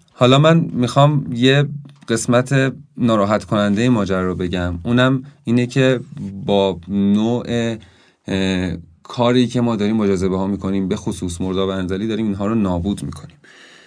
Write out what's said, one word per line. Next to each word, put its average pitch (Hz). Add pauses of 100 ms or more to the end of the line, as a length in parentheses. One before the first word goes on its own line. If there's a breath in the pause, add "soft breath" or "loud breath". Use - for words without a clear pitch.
(140)
حالا 127
من 165
می‌خوام 143 (100)
یه 135 (440)
قسمت 123 (240)
ناراحت 107
کنندهٔ 104
ماجرا 95
رو 90
بگم. 87
اونم 127 (200 loud breath)
اینه 120
که 127 (460)
با 98
نوع، 110 (500 soft breath)
اه، 95 (320)
کاری 123
که 123
ما 117
داریم 104
با 104
جاذبه‌ها 95
می‌کنیم، 95
به 98
خصوص 95
مرداب 92
انزلی، 95
داریم 110
اینها 101
رو 113
نابود 98
می‌کنیم. - (520 loud breath)